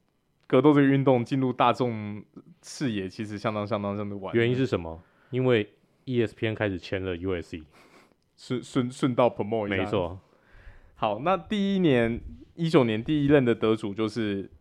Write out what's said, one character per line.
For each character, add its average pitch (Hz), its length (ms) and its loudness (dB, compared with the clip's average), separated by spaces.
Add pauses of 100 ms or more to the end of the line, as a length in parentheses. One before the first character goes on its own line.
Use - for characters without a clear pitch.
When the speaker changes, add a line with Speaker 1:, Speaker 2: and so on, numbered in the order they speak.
(460)
Speaker 1:
格 127 140 4
斗 147 140 8
这 143 80 6
个 139 40 6
运 139 160 4
动 127 220 4
进 135 160 -2
入 131 100 0
大 123 220 2
众 107 500 -4 (380)
视 - 320 -6
野 95 160 -4
其 107 160 -10
实 104 140 -8
相 110 160 -4
当， 104 120 -4
相 104 140 -4
当， 101 160 -4
相 104 140 -8
当 101 100 -10
晚。 95 160 -4
Speaker 2:
原 117 100 2
因 127 80 0
是 131 120 0
什 104 120 -2
么？ 82 240 -10 (280)
因 127 160 -2
为 113 260 2 (320)
E 123 160 -2
S 107 140 0
P - 120 -4
N 110 80 -2
开 104 140 -2
始 92 100 -4
签 92 240 -6
了 92 140 -4
U 92 160 -4
F 85 80 -4
C。 78 220 -12 (720)
Speaker 1:
顺， - 260 -8
顺， 123 280 -2
顺 127 240 -2
道 120 160 4
promote 107 380 -4
一 - 20 -2
下。 98 80 0
Speaker 2:
没 101 80 -2
错。 95 340 -2 (760)
Speaker 1:
好， 107 240 -2
那 180 160 0
第 196 380 -2
一 190 40 0
年， 120 420 2 (360)
一 165 120 -2
九 156 140 6
年 113 200 0
第 147 220 -2
一 139 40 2
任 143 160 6
的 117 100 4
得 110 220 2
主 101 180 -6
就 110 140 -2
是 104 420 -4 (100)